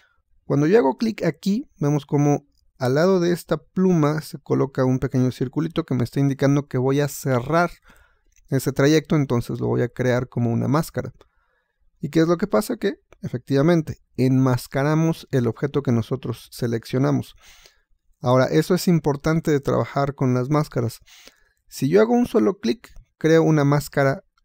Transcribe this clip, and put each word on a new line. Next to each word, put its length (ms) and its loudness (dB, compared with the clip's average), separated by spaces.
Cuando 240 0
yo 100 4
hago 200 0
clic 260 -4
aquí, 540 -4
vemos 280 -2
como 400 0
al 180 -2
lado 240 2
de 120 0
esta 260 -4
pluma 640 0
se 180 -14
coloca 460 -2
un 140 0
pequeño 320 0
circulito 540 -4
que 100 -4
me 80 0
está 160 -6
indicando 480 0
que 100 -6
voy 240 0
a 60 0
cerrar 640 -2
ese 220 -2
trayecto, 440 2
entonces 440 0
lo 80 -4
voy 140 0
a 80 -2
crear 380 -2
como 240 -2
una 160 -2
máscara. 460 -4
¿Y 80 -8
qué 120 2
es 60 2
lo 100 2
que 100 -4
pasa? 300 -2
Que 240 -6
efectivamente 800 0
enmascaramos 1160 0
el 160 0
objeto 360 -4
que 80 -2
nosotros 600 -4
seleccionamos. 840 -4
Ahora, 240 2
eso 280 0
es 140 -2
importante 640 0
de 80 2
trabajar 560 -2
con 180 0
las 160 -2
máscaras. 500 -2
Si 220 -4
yo 120 4
hago 120 2
un 120 2
solo 340 0
clic, 300 -4
creo 260 4
una 200 4
máscara 600 0